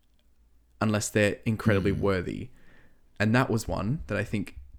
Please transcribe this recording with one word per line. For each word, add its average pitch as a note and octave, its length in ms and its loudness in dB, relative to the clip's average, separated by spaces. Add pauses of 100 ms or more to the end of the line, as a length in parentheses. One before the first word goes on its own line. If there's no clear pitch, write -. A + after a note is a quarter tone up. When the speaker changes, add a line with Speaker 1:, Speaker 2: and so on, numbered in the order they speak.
(800)
Speaker 1:
unless G#2+ 300 0
they're G#2 360 2
incredibly G2+ 460 2
Speaker 2:
Mm. - 80 -2
Speaker 1:
worthy. F#2 500 -2 (680)
And G#2+ 160 2
that B2+ 140 4
was A2 180 -2
one F#2+ 400 -2
that G#2 100 -2
I G2+ 60 0
think - 360 -6 (200)